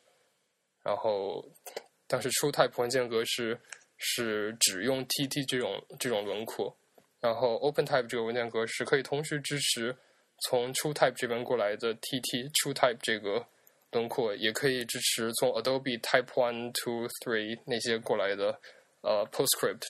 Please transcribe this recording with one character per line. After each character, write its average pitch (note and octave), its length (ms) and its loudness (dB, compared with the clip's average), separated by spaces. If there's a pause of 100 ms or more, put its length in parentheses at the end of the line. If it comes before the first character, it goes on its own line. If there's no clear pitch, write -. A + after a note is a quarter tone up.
(840)
然 G2+ 140 0
后， G2+ 480 -2 (640)
但 B2+ 120 2
是 B2 100 -2
TrueType C#3+ 500 2
文 A#2+ 100 2
件 B2+ 160 2
格 A2+ 200 0
式 A2 340 -2 (380)
是 A2 600 -2
只 F#2+ 240 2
用 C3 240 0
T C#3 220 -2
T C#3 160 -2
这 B2+ 160 0
种， G2+ 260 -4 (140)
这 B2+ 80 -2
种 G#2 160 0
轮 G#2 200 -4
廓， - 320 -4 (440)
然 A#2 120 2
后 A#2 280 2
OpenType C#3+ 480 2
这 B2 80 -2
个 A2+ 80 0
文 A2+ 100 -2
件 A#2 160 0
格 A2+ 160 0
式 A#2 180 -4
可 C#3+ 140 4
以 C3 60 0
同 C#3+ 180 -2
时 D3+ 180 -4
支 C#3+ 200 -4
持 A#2+ 360 0 (520)
从 B2+ 260 0
TrueType D3 380 2
这 A#2+ 160 -2
边 A#2 160 -2
过 B2 120 0
来 G#2 200 2
的 A2+ 180 0
T - 260 -4
T，TrueType C3 800 2
这 A2 200 0
个 G#2 260 -2 (460)
轮 A#2 160 0
廓， A2 260 0
也 A2 160 0
可 C#3 180 0
以 B2+ 160 0
支 B2 160 -4
持 A#2 340 0
从 B2+ 160 4
Adobe B2 500 0
Type B2+ 260 4
One、 A#2+ 460 0
Two、 A#2 340 -2 (160)
Three A2+ 440 -2
那 A#2+ 120 -2
些 A2+ 200 0
过 A2+ 180 0
来 G2 180 2
的， G2+ 240 0 (440)
呃， G#2 280 2
PostScript B2+ 600 0